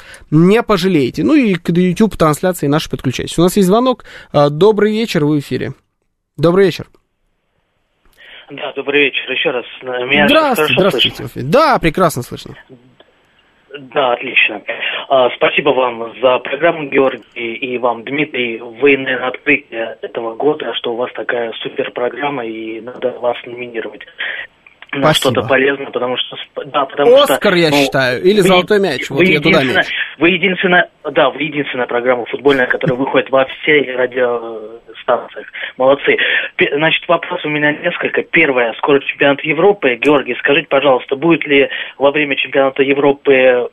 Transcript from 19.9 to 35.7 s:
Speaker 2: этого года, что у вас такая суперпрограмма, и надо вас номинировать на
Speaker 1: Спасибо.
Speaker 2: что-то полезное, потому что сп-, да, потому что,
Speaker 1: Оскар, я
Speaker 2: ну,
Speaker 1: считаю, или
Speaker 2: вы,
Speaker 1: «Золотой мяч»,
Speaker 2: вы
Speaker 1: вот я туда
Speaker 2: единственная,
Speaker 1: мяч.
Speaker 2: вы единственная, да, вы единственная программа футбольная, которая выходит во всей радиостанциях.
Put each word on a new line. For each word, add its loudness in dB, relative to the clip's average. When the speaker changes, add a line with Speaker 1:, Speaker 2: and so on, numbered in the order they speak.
Speaker 2:
этого -8
года, -4
что -6
у -10
вас -6
такая -6
суперпрограмма, -6
и -10
надо -6
вас -2
номинировать -12
на 0
Speaker 1:
Спасибо. 0
Speaker 2:
что-то -2
полезное, 0
потому -4
что -8
сп-, -12
да, -2
потому 4
что, 4
Speaker 1:
Оскар, 2
я 4
Speaker 2:
ну, 2
Speaker 1:
считаю, 0
или 4
Speaker 2:
вы, 4
Speaker 1:
«Золотой 4
мяч», -2
Speaker 2:
вы -4
Speaker 1:
вот 4
я 2
туда 2
Speaker 2:
единственная, 2
Speaker 1:
мяч. -8
Speaker 2:
вы 4
единственная, 0
да, 2
вы -6
единственная -4
программа -2
футбольная, 0
которая -2
выходит -2
во 4
всей 0
радиостанциях. -4